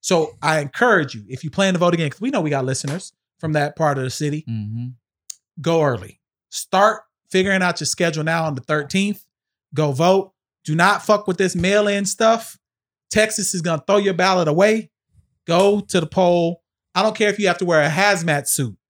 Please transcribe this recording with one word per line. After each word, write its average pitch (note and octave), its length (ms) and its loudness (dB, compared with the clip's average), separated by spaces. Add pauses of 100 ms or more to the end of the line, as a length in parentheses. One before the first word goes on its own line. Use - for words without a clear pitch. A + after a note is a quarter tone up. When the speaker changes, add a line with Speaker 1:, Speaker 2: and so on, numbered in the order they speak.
Speaker 1:
So E3 280 0 (100)
I D#3 200 0
encourage D#3+ 540 0
you, G#2+ 140 -14
if B2+ 160 -14
you D3 60 -8
plan F#3+ 240 0
to E3+ 40 -2
vote F3 140 4
again, E3 160 -2
'cause C#3 140 -10
we B3+ 80 -4
know C4 100 -2
we D#3 80 -2
got C3+ 160 -2
listeners C3+ 480 -6 (260)
from D#3 140 -6
that D3 240 -2
part D3 220 0
of C3 60 -4
the B2+ 60 -4
city, D3+ 380 -6
Speaker 2:
Mm-hmm. A2+ 380 -8 (760)
Speaker 1:
go E3 220 2
early. A#2 400 -4 (260)
Start G3+ 540 0 (280)
figuring F#3 320 2
out F3 180 -2
your D3 60 -6
schedule D#3+ 380 -2
now E3 220 0
on D3 80 -4
the B2+ 80 -10
thirteenth. F#3+ 600 -2 (520)
Go D3 180 0
vote. F3+ 400 2 (320)
Do D#3 100 -4
not F#3 300 2
fuck G#3 240 0
with F3+ 80 -2
this F#3+ 180 -2
mail-in G3+ 520 0
stuff. A3+ 520 0 (520)
Texas G#3+ 440 -2
is F3+ 60 -4
gonna D#3+ 260 -2
throw G3+ 120 4
your G3 160 0
ballot F3+ 340 2
away. G3+ 420 2 (560)
Go G3 340 4
to G3 200 0
the D#3+ 60 -4
poll. F3 560 0 (320)
I F#3 80 2
don't G#3+ 120 0
care G#3+ 140 0
if G3+ 100 -2
you G#3 100 0
have F3 100 0
to F3+ 80 -2
wear D#3+ 160 4
a D3+ 80 2
hazmat E3 580 0
suit A#2+ 300 -4 (100)